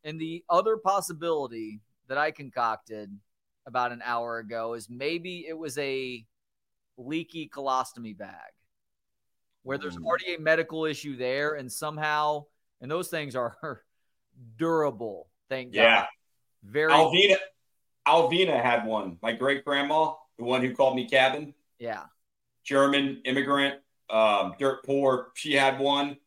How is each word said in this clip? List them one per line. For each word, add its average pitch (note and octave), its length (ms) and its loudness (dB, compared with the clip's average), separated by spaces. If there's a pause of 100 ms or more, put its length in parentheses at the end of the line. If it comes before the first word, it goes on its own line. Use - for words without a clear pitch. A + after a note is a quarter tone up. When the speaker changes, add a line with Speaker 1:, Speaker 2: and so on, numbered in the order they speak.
Speaker 1:
And D#3 160 -10
the E3 300 -8
other G3+ 260 2
possibility D3+ 1040 -4 (280)
that C3+ 100 -4
I D#3 120 0
concocted A2 840 -6 (480)
about B2 280 -2
an A#2+ 120 -12
hour A#2 340 -4
ago A2+ 360 -6
is A2+ 160 -12
maybe E3 580 -6
it D#3+ 80 -8
was D3 220 -8
a C3 460 -6 (760)
leaky D#3 500 -8
colostomy B2+ 680 -4
bag F#2 360 -16 (1080)
where C#3 160 -6
there's - 180 -8
Speaker 2:
Mm. - 80 -10
Speaker 1:
already F3+ 300 -2
a D#3+ 40 -8
medical D#3+ 460 0
issue D3 320 -4
there, C3+ 380 -2
and C3 180 -10
somehow, D3+ 720 -2 (360)
and B2+ 100 -12
those F3 180 -4
things D3 260 -6
are A#2+ 280 -4
<laughs> C#3 220 -12 (720)
durable, B2 760 -2 (180)
thank B2+ 240 -6
God. A2 100 4
Speaker 2:
Yeah. A2+ 240 6 (560)
Speaker 1:
Very D3 300 2
Speaker 2:
Alvina, F3 440 8 (720)
Alvina E3 560 4
had A#2 240 2
one. G2 360 -4
My A2+ 100 -2
great C3+ 320 0
grandma, D3 500 0 (240)
the A#2 60 -8
one B2+ 180 2
who B2+ 120 0
called C3 200 4
me B2 140 -4
cabin. C#3+ 440 2 (280)
Speaker 1:
Yeah. G#2+ 240 -8 (580)
Speaker 2:
German C#3 640 2
immigrant, C#3 560 0 (280)
um, G#2 500 4
dirt C3+ 260 0
poor. C3+ 500 0
She D3 200 -4
had C3+ 260 4
one. C#3+ 360 0 (100)